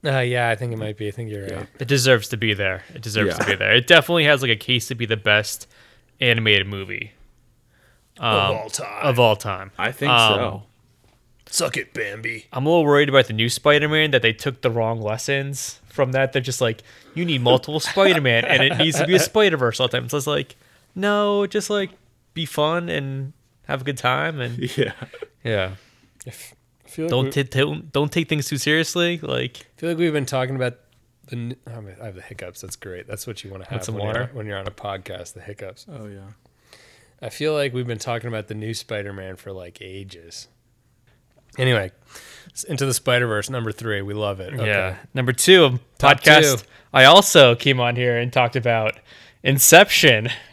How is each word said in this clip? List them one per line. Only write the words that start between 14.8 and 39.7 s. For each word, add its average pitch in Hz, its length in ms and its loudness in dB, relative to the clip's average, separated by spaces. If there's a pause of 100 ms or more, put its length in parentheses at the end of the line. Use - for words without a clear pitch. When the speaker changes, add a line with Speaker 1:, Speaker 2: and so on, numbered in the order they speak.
Speaker 3:
lessons 139 800 -6 (100)
from 131 220 -2
that. 135 200 0
They're 135 100 -2
just 123 200 -6
like, 113 220 -2 (320)
"You 170 100 -4
need 143 160 -2
multiple 127 380 2
Spider-Man, 147 680 2
and - 180 2
it 135 140 2
needs 156 220 0
to 156 80 0
be 185 80 2
a 185 40 6
Speaker 1:
<laughs> 170 140 0
Speaker 3:
Spider-Verse 160 460 2
all 127 80 0
the 127 100 -4
time." 123 120 -6
So 147 80 -4
it's 135 100 -4
like, 147 280 -4 (380)
no, 202 540 -2
just, 202 220 -4
like, 202 200 -2 (460)
be 165 100 -6
fun 160 440 -2
and 135 440 -6 (340)
have 139 140 -6
a - 20 -12
good 135 140 -6
time, 143 420 -2
and 120 200 -6
Speaker 2:
<laughs> 127 180 -6
Yeah. 113 160 -2 (500)
Speaker 3:
yeah. 98 280 -2 (540)
Speaker 1:
If, - 280 -18 (320)
I - 40 -20
feel 160 160 -8
like 170 60 -4
Speaker 3:
Don't 135 240 0
Speaker 1:
we 139 80 0
Speaker 3:
ta-, 131 220 -4
don't, 151 260 -8
don't 143 200 0
take 170 180 -2
things 151 180 -2
too 147 100 -6
seriously. 165 640 0
Like, 127 460 -8 (100)
Speaker 1:
I - 40 -20
feel 160 80 -6
like 170 80 -4
we've 165 160 2
been 143 120 -2
talking 131 300 -4
about 123 220 -4 (500)
the - 80 -14
n-, 120 200 -8 (120)
oh, 117 140 -16
man, 98 200 -20
I 117 40 -16
have 98 100 -14
the 92 60 -18
hiccups. 92 400 -16
That's - 160 -16
great. 90 300 -16
That's 107 200 -12
what 110 160 -14
you 98 80 -16
wanna 95 140 -16
have - 80 -14
Speaker 3:
Want 117 120 -6
some 107 100 -8
Speaker 1:
when 101 100 -8
Speaker 3:
water? 110 140 -6
Speaker 1:
you're, 123 80 -6 (100)
when 107 100 -12
you're 101 100 -8
on 98 100 -10
a 104 40 -10
podcast, 92 640 -12
the 92 80 -20
hiccups. 101 500 -18
Speaker 2:
Oh, 110 160 -16
yeah. 98 220 -18 (920)
Speaker 1:
I 117 80 -14
feel 151 240 -4
like 143 200 -2
we've 123 140 -4
been 117 120 -8
talking 117 300 -8
about 107 180 -8
the 110 80 -12
new 107 180 -8
Spider-Man 101 640 -10
for, - 140 -18
like, 90 300 -18